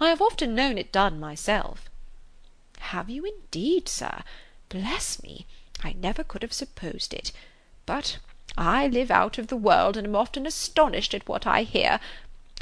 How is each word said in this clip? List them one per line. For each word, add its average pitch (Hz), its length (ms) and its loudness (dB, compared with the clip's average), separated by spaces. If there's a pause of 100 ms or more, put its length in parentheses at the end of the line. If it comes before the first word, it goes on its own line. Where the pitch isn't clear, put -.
I 311 80 6
have 330 120 4
often 330 340 4
known 254 240 2
it - 120 -6
done 190 300 4
myself." 156 680 -2 (920)
"Have 180 300 -6
you 269 160 -6
indeed, 359 640 -2
sir? - 340 -6 (460)
Bless 208 540 -4
me, - 240 -14 (380)
I - 80 -2
never 208 320 -2
could - 180 -6
have 233 100 -6
supposed - 640 -8
it. - 180 -8 (540)
But - 320 -4 (380)
I 240 320 4
live 247 220 2
out 196 280 4
of 226 80 -6
the 262 100 -4
world, 202 400 6
and 208 100 -4
am 208 100 0
often 254 300 0
astonished - 680 2
at 202 140 -6
what - 180 -4
I - 160 4
hear. - 380 2 (600)